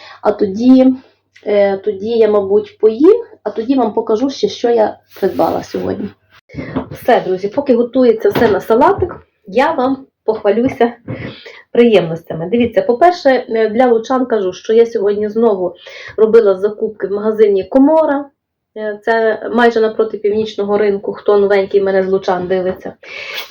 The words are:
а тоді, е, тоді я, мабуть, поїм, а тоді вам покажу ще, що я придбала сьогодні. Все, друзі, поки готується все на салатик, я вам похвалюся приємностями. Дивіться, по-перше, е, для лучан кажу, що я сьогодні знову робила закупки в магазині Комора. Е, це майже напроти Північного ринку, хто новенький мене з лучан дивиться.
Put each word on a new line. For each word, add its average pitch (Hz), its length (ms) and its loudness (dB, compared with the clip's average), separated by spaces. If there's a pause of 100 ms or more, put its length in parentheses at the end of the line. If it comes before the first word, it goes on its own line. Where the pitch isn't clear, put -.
(220)
а 214 100 0
тоді, 254 600 4 (520)
е, 202 320 2
тоді 202 320 -6
я, 226 180 2
мабуть, 208 500 0
поїм, 302 460 4 (200)
а 214 60 -8
тоді 220 260 -2
вам 220 180 0
покажу 226 360 -2
ще, 208 180 -4
що 233 220 -4
я 226 280 0 (220)
придбала - 440 -2
сьогодні. 196 460 -8 (840)
Все, 208 360 0
друзі, 190 200 -4
поки 269 280 0
готується 240 540 2
все 226 220 2
на 190 100 -2
салатик, 330 540 0 (320)
я 262 240 0
вам 269 340 -4 (180)
похвалюся 233 720 0 (760)
приємностями. 170 800 0
Дивіться, 233 300 0
по-перше, 262 680 2
е, 220 200 0
для 240 180 2
лучан 247 380 0
кажу, 196 280 -2
що - 200 -4
я 233 120 6
сьогодні 208 440 -2
знову 202 460 -2 (420)
робила 214 380 4
закупки 208 520 -6
в 190 40 -6
магазині 208 520 0
Комора. 285 640 2 (520)
Е, 208 260 -8
це 226 380 0 (120)
майже 233 260 2
напроти 220 380 -2
Північного 208 600 -2
ринку, 202 360 -2
хто 208 240 0
новенький 196 440 2
мене 190 220 0
з 190 40 -6
лучан 190 400 -2
дивиться. 185 460 -4 (580)